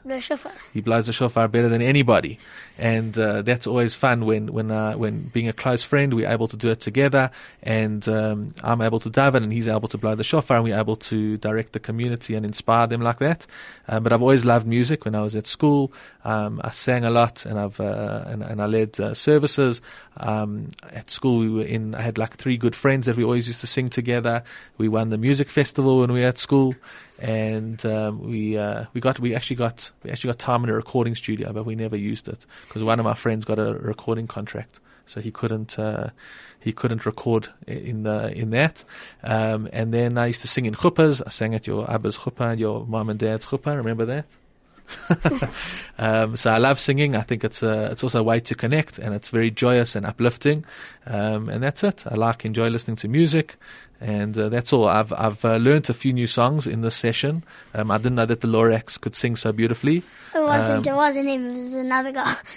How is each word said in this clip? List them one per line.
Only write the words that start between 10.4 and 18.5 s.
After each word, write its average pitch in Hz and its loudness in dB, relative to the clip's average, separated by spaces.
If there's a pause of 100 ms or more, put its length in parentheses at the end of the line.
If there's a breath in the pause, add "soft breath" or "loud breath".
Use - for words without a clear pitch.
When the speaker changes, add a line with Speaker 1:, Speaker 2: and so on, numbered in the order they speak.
Speaker 2:
and 117 4
we're 110 0
able 110 0
to 107 -2
direct 110 -4
the 110 -6
community 120 -6
and 110 -4
inspire 113 2
them 117 -2
like 117 0
that. 156 0 (440 loud breath)
Um, 113 0
but 113 4
I've 117 4
always 127 6
loved 120 6
music. 123 0
When 107 -2
I 107 0
was 107 -4
at 107 -4
school, 143 2 (320 loud breath)
um, 107 -2
I 120 -6
sang 123 0
a 117 2
lot 117 2
and 107 -4
I've, 101 -4
uh, 104 -4
and, 107 -8
and 104 -6